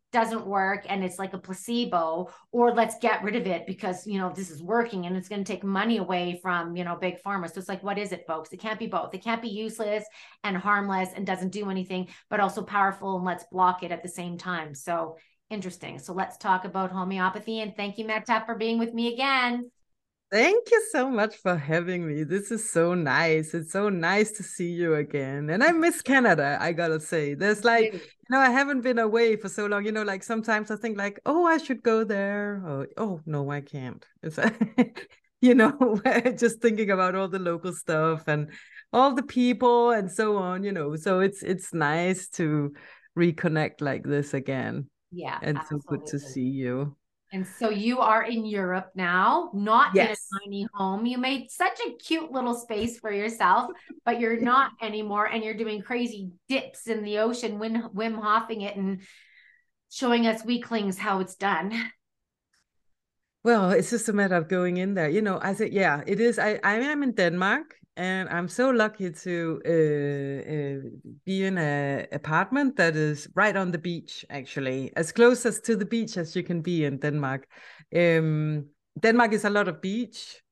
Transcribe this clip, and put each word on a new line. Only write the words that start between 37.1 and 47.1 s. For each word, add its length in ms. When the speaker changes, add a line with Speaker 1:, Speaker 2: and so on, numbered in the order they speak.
Speaker 2:
all 140
the 100
local 340
stuff 560
and 220
all 220
the 80
people 680
and 200
so 240
on, 260
you 100
know. 240
So 240
it's, 220
it's 300
nice 640
to 380
reconnect 640
like 240
this 300
again. 560
Speaker 1:
Yeah, 300
Speaker 2:
And 180
so 80
good 200
to 80
Speaker 1:
absolutely. 160
Speaker 2:
see 180
you. 480